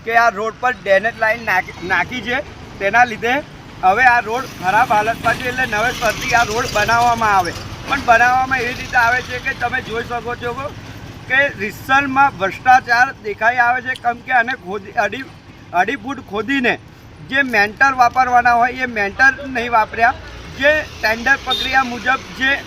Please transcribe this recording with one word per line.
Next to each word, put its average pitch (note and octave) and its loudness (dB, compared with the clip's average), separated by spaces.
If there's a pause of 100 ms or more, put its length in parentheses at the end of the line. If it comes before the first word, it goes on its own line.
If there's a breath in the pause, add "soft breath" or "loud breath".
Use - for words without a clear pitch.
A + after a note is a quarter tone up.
કે A3+ -6
આ A#3 6
રોડ G#3+ -8
પર B3 0
ડ્રેનેજ G3 2
લાઇન A3+ 0
નાખી, F#3 -2
નાખી F#3+ -2
છે, A#3+ -4 (360)
તેના A3+ 4
લીધે A3 -4 (460)
હવે G3+ 4
આ A#3+ 6
રોડ A#3 -6
ખરાબ G#3+ 2
હાલતમાં A3+ 0
છે, B3 -4
એટલે B3+ -2
નવેસરથી A#3 -2
આ A#3 6
રોડ A#3 -2
બનાવવામાં A3+ 2
આવે. F3+ 2 (280)
પણ C4 -4
બનાવવામાં B3+ 4
એવી B3 -6
રીતે C4 -4
આવે A#3+ 4
છે B3 -10
કે C4 -4
તમે B3 -4
જોઈ A3+ -8
શકો A#3+ -6
છો A#3+ -8 (680)
કે C4 2 (140)
રિસલમાં C4+ 0
ભ્રષ્ટાચાર A#3+ 4 (160)
દેખાઈ A3 0
આવે B3 0
છે, B3+ -6
કેમ G#3 -4
કે B3+ 2
આને A#3+ 0
ખોદી, F#3+ -10
અઢી, A#3 -2 (460)
અઢી G3 0
ફૂટ B3+ -10
ખોદીને A3+ 0 (520)
જે C4+ 0
મેન્ટર A3+ 2
વાપરવાના B3 4
હોય B3+ 0
એ - -6
મેન્ટર A3 2 (140)
નહીં A#3+ -2
વાપર્યા, A3+ 2 (380)
જે C#4+ 4 (160)
ટેન્ડર A#3 0
પ્રક્રિયા C4 0
મુજબ B3+ -2
જે C4+ 0